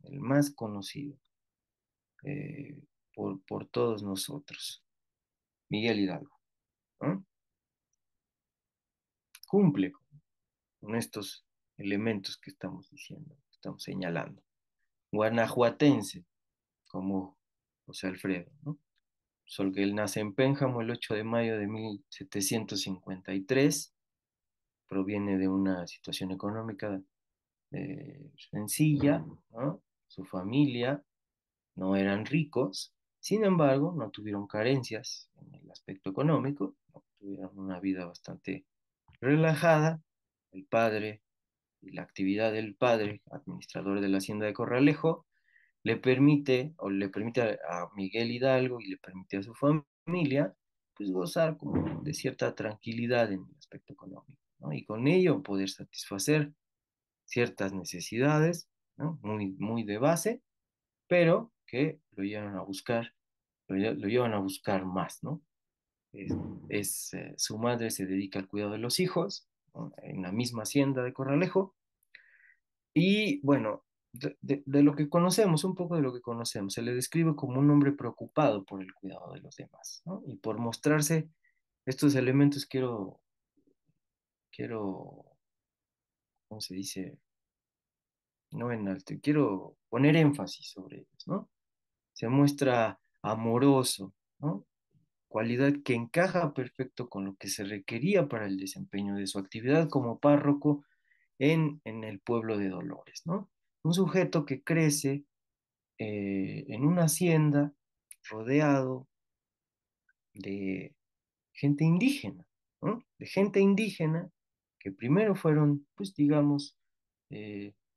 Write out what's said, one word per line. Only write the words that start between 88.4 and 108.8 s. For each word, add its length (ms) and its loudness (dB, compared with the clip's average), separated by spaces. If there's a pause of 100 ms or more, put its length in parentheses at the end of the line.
No 200 -6
en 160 -4
alto, 360 -6
quiero 560 0 (100)
poner 280 6
énfasis 520 2
sobre 300 -16
ellos, 280 -20
¿no? 220 -6 (640)
Se 160 -6
muestra 720 4 (220)
amoroso, 920 2 (260)
¿no? 260 -4 (640)
Cualidad 440 2 (100)
que 120 0
encaja 580 0
perfecto 560 -6
con 160 -6
lo 120 -8
que 120 -12
se 160 -6
requería 640 0
para 160 -4
el 140 -2
desempeño 560 -6
de 120 -4
su 120 -6
actividad 500 0
como 320 -2
párroco 640 4 (540)
en, 460 2
en 200 -8
el 160 -10
pueblo 380 -2
de 100 0
Dolores, 560 -10
¿no? 260 -6 (320)
Un 120 2
sujeto 500 2
que 180 -4
crece, 640 2 (720)
eh, 720 -4
en 160 -4
una 200 4
hacienda 720 4 (540)
rodeado 800 2 (1300)